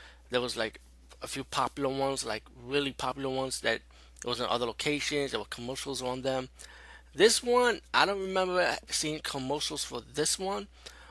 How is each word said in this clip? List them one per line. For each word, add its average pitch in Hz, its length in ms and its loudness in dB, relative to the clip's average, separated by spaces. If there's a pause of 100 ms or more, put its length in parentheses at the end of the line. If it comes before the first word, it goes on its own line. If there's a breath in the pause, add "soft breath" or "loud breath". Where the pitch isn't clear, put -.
(280 loud breath)
There 123 140 2
was, 120 120 -2
like, 110 280 -2 (400)
a 151 40 -8
few 135 180 -6
popular 139 440 0
ones, 135 380 0
like, 110 180 -4 (180)
really 135 300 0
popular 131 420 -2
ones 131 280 -2
that 117 180 2 (420 soft breath)
was 120 160 -2
in 120 80 -2
other 117 200 2
locations. 143 640 0
There 117 100 -2
were 104 60 -8
commercials 127 560 -6
on 127 200 -2
them. 131 280 0 (640 loud breath)
This 202 280 6
one, 240 380 4 (140)
I 131 100 8
don't 196 160 0
remember 185 560 2 (140)
seeing 156 300 -2
commercials 143 600 -4
for 123 200 -6
this 123 360 0
one, 202 300 -2 (420 loud breath)